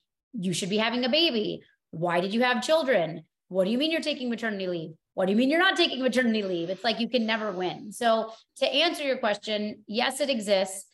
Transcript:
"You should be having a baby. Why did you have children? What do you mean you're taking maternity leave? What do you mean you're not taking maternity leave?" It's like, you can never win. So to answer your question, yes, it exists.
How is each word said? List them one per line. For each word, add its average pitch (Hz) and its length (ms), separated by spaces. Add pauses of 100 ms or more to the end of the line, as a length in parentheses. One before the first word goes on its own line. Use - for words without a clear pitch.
(320)
"You 185 220
should 180 160
be 208 80
having 233 260
a 254 60
baby. 233 540 (280)
Why 175 300
did 196 120
you 233 100
have 247 220
children? 226 600 (240)
What 180 160
do 202 60
you 240 60
mean 311 140
you're 320 80
taking 285 300
maternity 208 380
leave? 165 240 (240)
What 190 100
do 185 80
you 214 40
mean 262 120
you're 320 180
not 370 80
taking 277 260
maternity 226 420
leave?" 175 260
It's 190 140
like, 226 180
you 233 80
can 240 160
never 214 260
win. 180 400
So 226 400 (260)
to 269 80
answer 302 380
your 262 140
question, 208 680
yes, 240 360
it 277 80
exists. 196 640